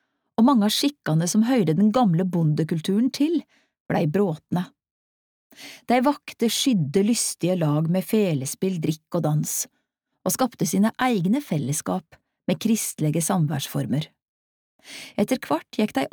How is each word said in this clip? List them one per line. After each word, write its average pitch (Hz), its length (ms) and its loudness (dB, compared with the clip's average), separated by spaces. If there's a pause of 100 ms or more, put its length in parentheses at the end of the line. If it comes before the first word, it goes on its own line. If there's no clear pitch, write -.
(380)
og 226 80 6
mange 233 220 4
av 214 60 0
skikkane 170 560 0
som 214 180 2
høyrde 196 300 2
den 208 160 4
gamle 190 360 4
bondekulturen 170 840 0
til, 302 280 0 (480)
blei - 200 0
bråtne. 175 580 -2 (1200)
De 240 160 4
vakte - 480 -2
skydde 196 540 2
lystige 185 500 0
lag 156 320 0
med 185 160 0
felespill, 185 760 0
drikk 160 360 -4
og 160 80 0
dans, 151 300 -2 (720)
og 185 80 -2
skapte - 340 -2
sine 202 320 0
egne 233 400 0
fellesskap 160 800 -4 (280)
med 170 140 -2
kristelige 165 640 -2
samværsformer. 147 840 -2 (1080)
Etter 240 220 -2
kvart - 340 -4
gikk 214 220 0
de 269 160 -2